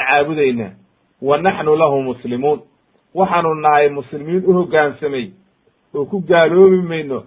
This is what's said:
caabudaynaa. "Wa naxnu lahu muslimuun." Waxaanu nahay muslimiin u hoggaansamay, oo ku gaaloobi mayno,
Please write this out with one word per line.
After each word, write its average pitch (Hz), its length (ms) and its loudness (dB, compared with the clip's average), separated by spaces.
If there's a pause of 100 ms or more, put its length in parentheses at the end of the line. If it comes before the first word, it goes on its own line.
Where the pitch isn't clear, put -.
caabudaynaa. 139 640 0 (520)
"Wa 143 160 0
naxnu 160 380 0
lahu 143 260 2
muslimuun." 127 580 -4 (540)
Waxaanu 170 400 0
nahay 151 340 2
muslimiin 151 580 -6
u 185 60 4
hoggaansamay, 143 800 -2 (640)
oo 143 100 -4
ku 196 160 -6
gaaloobi 175 640 4
mayno, 156 440 -6